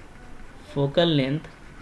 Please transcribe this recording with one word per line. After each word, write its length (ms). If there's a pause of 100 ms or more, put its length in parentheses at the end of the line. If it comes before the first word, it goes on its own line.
(760)
focal 360
length 380 (340)